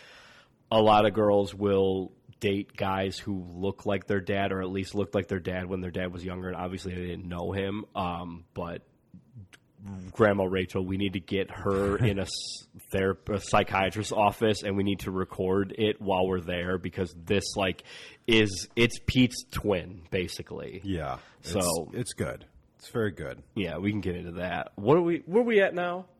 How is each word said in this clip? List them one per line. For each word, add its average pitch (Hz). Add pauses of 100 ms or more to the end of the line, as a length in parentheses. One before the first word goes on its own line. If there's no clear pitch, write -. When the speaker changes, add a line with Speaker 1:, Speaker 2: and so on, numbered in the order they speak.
(720)
Speaker 1:
a 110
lot 107
of 98
girls 101
will 98 (260)
date 101
guys 95
who 95 (100)
look 92
like 98
their 101
dad, 98
or 95
at 92
least 95
looked 98
like 98
their 95
dad 92
when 92
their 90
dad 90
was 87
younger, 92
and 90
obviously 92
they 90
didn't 87
know 87
him. 98 (100)
Um, 87
but 85 (1300)
Grandma 101
Rachel, 92
we 95
need 98
to 95
get 95
her 101
in 101
a -
s-, -
Speaker 2:
<laughs> -
Speaker 1:
ther-, 95 (120)
a 101
psychiatrist's 98
office, 104
and 98
we 98
need 98
to 98
record 92
it 107
while 95
we're 92
there, 87
because 90 (120)
this, 98
like, 95 (440)
is, 110
it's 117
Pete's -
twin, 87
basically. 82
Speaker 2:
Yeah. 78 (240)
Speaker 1:
So 90
Speaker 2:
It's, 85
it's -
good. - (340)
It's -
very 107
good. 69 (140)
Speaker 1:
Yeah, 82
we 101
can 104
get 87
into 85
that. 87
What 123
are 180
we, 170
where 202
are 240
we 220
at 170
now? 175 (140)